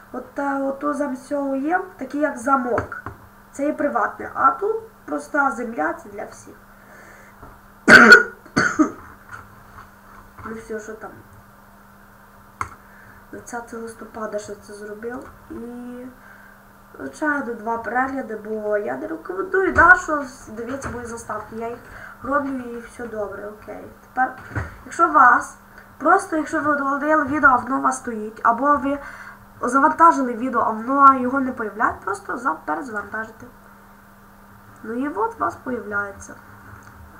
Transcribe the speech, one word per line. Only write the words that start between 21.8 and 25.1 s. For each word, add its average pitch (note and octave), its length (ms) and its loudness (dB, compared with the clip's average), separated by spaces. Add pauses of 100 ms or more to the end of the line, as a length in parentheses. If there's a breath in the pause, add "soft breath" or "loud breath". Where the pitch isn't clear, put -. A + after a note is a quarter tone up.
роблю C4+ 360 0
і A#3+ 200 -10
все A#3 280 -12
добре, G3+ 420 -8
окей. - 380 -14 (140)
Тепер, - 360 -2 (480 loud breath)
якщо E4 240 2
вас... C#4+ 480 6 (440 loud breath)